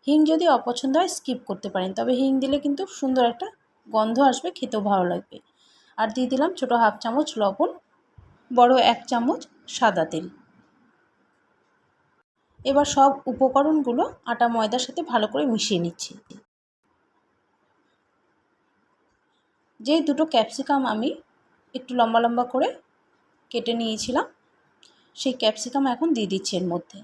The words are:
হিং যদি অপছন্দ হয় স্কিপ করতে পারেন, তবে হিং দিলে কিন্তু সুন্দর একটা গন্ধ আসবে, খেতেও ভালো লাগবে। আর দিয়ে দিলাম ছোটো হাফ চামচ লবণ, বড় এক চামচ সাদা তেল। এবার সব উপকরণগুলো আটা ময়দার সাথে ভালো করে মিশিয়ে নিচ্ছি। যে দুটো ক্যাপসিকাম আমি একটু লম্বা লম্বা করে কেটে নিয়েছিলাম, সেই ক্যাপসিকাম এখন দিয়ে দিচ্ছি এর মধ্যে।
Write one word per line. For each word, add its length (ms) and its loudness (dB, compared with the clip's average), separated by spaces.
হিং 100 4
যদি 140 2
অপছন্দ 420 -4
হয় 160 0
স্কিপ 240 -6
করতে 240 -8
পারেন, 240 -2
তবে 220 0
হিং 120 2
দিলে 220 0
কিন্তু 180 -2
সুন্দর 240 0
একটা 140 -10
গন্ধ 300 0
আসবে, 260 -6
খেতেও 320 -4
ভালো 220 2
লাগবে। 260 -10
আর 180 -2
দিয়ে 160 -2
দিলাম 180 0
ছোটো 220 0
হাফ 220 4
চামচ 260 -2
লবণ, 280 0
বড় 220 6
এক 80 -2
চামচ 320 -2
সাদা 360 2
তেল। 140 -6
এবার 260 4
সব 160 8
উপকরণগুলো 720 2
আটা 140 2
ময়দার 300 0
সাথে 160 -8
ভালো 220 0
করে 100 -2
মিশিয়ে 320 -2
নিচ্ছি। 260 -10
যে 160 2
দুটো 160 0
ক্যাপসিকাম 480 0
আমি 160 -4
একটু 240 -10
লম্বা 240 4
লম্বা 300 0
করে 140 0
কেটে 300 -4
নিয়েছিলাম, 460 -4
সেই 260 -2
ক্যাপসিকাম 420 -2
এখন 220 -2
দিয়ে 180 -2
দিচ্ছি 260 -4
এর 140 -4
মধ্যে। 300 -10